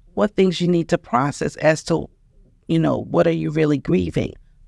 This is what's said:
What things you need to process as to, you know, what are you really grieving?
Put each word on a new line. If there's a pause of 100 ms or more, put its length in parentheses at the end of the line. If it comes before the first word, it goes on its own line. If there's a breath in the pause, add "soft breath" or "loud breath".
(140)
What
things
you
need
to
process
as
to, (580)
you
know,
what
are
you
really
grieving? (340)